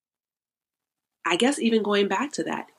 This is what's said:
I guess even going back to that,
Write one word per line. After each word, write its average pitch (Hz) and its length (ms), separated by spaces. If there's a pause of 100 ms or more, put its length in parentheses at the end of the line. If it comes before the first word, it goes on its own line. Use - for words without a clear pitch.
(1200)
I 170 120
guess 262 220
even 226 240
going 202 260
back 202 240
to 160 120
that, - 240 (100)